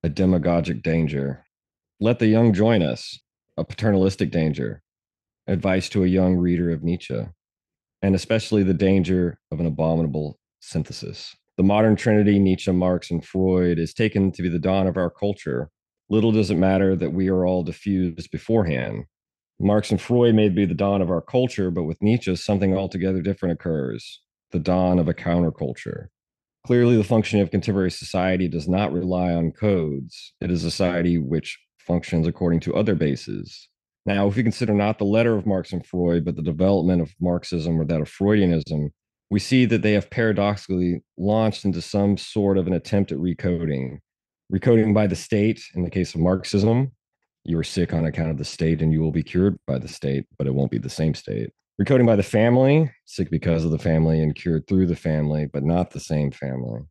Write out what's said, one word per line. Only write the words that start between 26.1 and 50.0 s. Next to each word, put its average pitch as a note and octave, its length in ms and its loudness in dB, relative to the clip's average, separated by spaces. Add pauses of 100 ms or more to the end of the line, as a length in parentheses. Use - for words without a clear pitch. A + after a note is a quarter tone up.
Clearly, A#2+ 300 6
the G#2+ 80 4
function A2 340 2
of G2 140 2
contemporary F#2 400 0
society F#2 560 -2
does E2 200 -4
not F2+ 240 0
rely F2+ 400 -2
on E2 200 0
codes. D#2 880 -4
It F2 100 -4
is E2+ 140 -2
a E2+ 80 -4
society F2 460 0
which D2+ 380 -4 (220)
functions E2+ 480 -2
according E2+ 340 -2
to - 140 -6
other G#2 220 0
bases. B1+ 720 -6 (380)
Now, G2+ 200 0
if G2+ 80 0
we A#2+ 80 0
consider G#2+ 320 0
not G#2 240 0
the G#2 60 -2
letter A2 320 2
of F#2+ 100 -4
Marx F#2+ 260 -2
and E2+ 140 -8
Freud, F2 380 0
but E2 100 -2
the E2 80 -8
development F2 580 2
of D#2+ 200 -6
Marxism E2+ 600 -2
or D#2 40 -2
that D#2 160 -2
of D2+ 80 -4
Freudianism, E2+ 840 0 (400)
we G#2 80 0
see B2+ 280 2
that G2+ 160 2
they G#2+ 100 2
have G2+ 180 0
paradoxically G2+ 960 -2 (120)
launched G#2+ 480 0
into F2 160 -2
some G2+ 360 0
sort G2 420 0
of F2 80 0
an F2+ 60 -2
attempt G2 400 -2
at C#2 60 -6
recoding. D#2 840 -4 (520)
Recoding A2 400 4
by G#2+ 140 4
the F2 80 0
state, G#2+ 480 -2 (140)
in F2+ 80 -2
the E2+ 60 -4
case F#2 260 -2
of D#2+ 60 0
Marxism, G#2 680 0 (540)
you E2 120 -2
are D#2+ 60 0
sick E2+ 320 -2
on E2 100 0
account D#2+ 280 -2
of C#2 60 -6
the D2 60 -8
state D#2+ 380 -2
and D#2 100 2
you D#2 80 2
will D#2+ 120 0
be D#2+ 100 0
cured F#2 420 0
by C2 140 -2
the B1 80 -8
state, C#2 400 -6 (100)